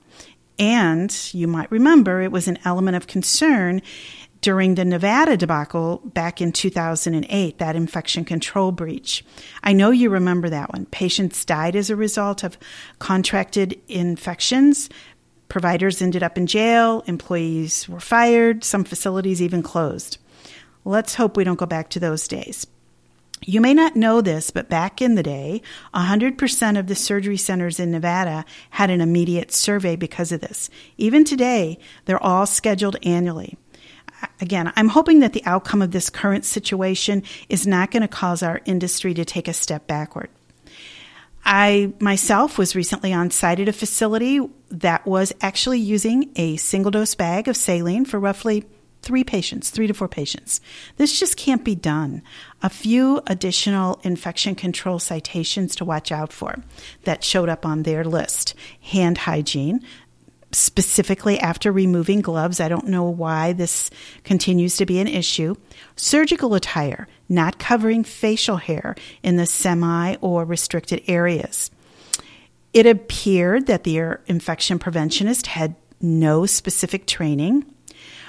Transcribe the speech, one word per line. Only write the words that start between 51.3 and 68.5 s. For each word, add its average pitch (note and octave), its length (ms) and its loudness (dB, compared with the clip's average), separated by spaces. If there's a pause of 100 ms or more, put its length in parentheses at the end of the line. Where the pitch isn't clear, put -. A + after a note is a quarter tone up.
can't B3+ 260 0
be G#3 140 -2
done. D#3 460 -2 (420)
A F#3+ 40 0
few C4 600 2
additional F#3+ 760 0
infection F3+ 540 -4
control F3+ 420 -4
citations E3+ 800 -4
to - 80 -8
watch D#3 260 -4
out D#3 220 -6
for - 240 -10 (480)
that E3 180 -4
showed F3 260 0
up D#3+ 160 -4
on D#3 200 -2
their D#3+ 180 -2
list. - 540 -2 (240)
Hand F3 380 0
hygiene, D3+ 640 -2 (640)
specifically - 880 0
after F3 320 0
removing F#3+ 520 2
gloves. E3+ 360 -2
I D#3+ 100 -2
don't F3 200 -2
know F3+ 160 0
why E3 480 -2
this F3 360 -2 (360)
continues F3+ 540 2
to G3+ 80 2
be F3+ 120 0
an G3 80 0
issue. E3+ 480 -4 (400)
Surgical D4+ 600 2
attire, D#3+ 520 -2 (220)
not F3 300 2
covering A3+ 440 2
facial A3 540 -2